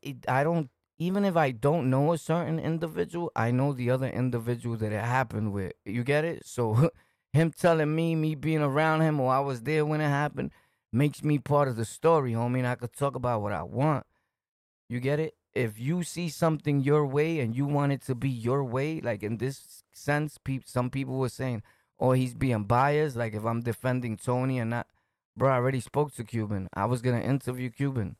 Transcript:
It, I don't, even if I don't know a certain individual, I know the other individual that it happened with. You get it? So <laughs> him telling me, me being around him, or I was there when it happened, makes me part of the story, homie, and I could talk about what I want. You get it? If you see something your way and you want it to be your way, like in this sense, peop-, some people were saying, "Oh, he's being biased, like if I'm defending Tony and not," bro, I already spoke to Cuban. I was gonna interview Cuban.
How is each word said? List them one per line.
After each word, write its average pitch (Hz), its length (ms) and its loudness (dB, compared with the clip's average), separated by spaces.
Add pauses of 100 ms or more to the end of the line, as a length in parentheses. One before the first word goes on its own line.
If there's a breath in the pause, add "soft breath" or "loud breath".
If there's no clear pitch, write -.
It, 127 280 -8
I 127 140 2
don't, 160 260 0 (280)
even 190 280 0
if 190 100 2
I 151 160 4
don't 131 380 2
know 143 240 2
a 165 40 0
certain 160 420 -2
individual, 165 760 -4
I 117 160 2
know 135 220 2
the 123 160 -2
other 131 180 0
individual 120 720 -2
that 107 140 -2
it 104 120 -2
happened 110 500 0
with. 98 200 -4 (120)
You 117 180 -4
get 147 220 2
it? 170 200 -6
So 117 460 2 (200 soft breath)
<laughs> - 220 -20
him 156 180 6
telling 160 440 4
me, 165 200 0
me 156 200 0
being 151 260 0
around 156 400 2
him, 151 180 4
or 127 140 2
I 131 60 4
was 135 240 -4
there 151 220 2
when 151 160 0
it 151 80 2
happened, 143 420 -2 (400 soft breath)
makes 143 320 0
me 147 160 2
part 143 280 2
of 123 100 -4
the 113 80 -2
story, 147 480 2
homie, 120 260 0
and 123 80 0
I 123 80 -2
could - 180 -10
talk 139 220 -2
about 123 260 0
what 104 120 -2
I 80 100 -4
want. 135 420 0 (840)
You 120 100 -4
get 139 200 0
it? 156 160 -4 (180)
If 110 260 -2
you 165 240 -2
see 170 260 -6
something 151 520 2
your 147 240 4
way 151 340 0
and 113 160 -2
you 139 100 0
want 143 260 2
it 131 120 -2
to 131 120 -4
be 123 140 -2
your 123 340 0
way, 135 380 -2
like 107 220 -4
in 107 140 -2
this - 460 -8 (100)
sense, 147 440 -2
peop-, 135 300 -6
some 123 220 0
people 131 280 -4
were 131 120 0
saying, 123 340 -4 (360 soft breath)
"Oh, 131 140 4
he's 127 200 0
being 120 300 0
biased, 139 520 2
like 113 180 -4
if 107 120 -4
I'm 117 160 0
defending 120 560 -2
Tony 127 420 -2
and 113 120 -2
not," 120 160 -4 (500)
bro, 135 140 4
I 131 40 4
already 127 240 2
spoke 143 360 -2
to 117 80 -8
Cuban. 104 500 -4
I 101 120 0
was 120 160 2
gonna 120 200 0
interview 127 480 -2
Cuban. 123 500 -4